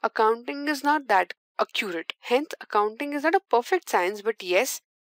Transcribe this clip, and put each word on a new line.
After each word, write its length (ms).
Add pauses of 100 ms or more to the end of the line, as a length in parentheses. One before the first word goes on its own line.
Accounting 640
is 160
not 240
that 260 (260)
accurate. 600
Hence, 400
accounting 540
is 100
not 120
a 40
perfect 500
science, 320
but 220
yes, 380 (240)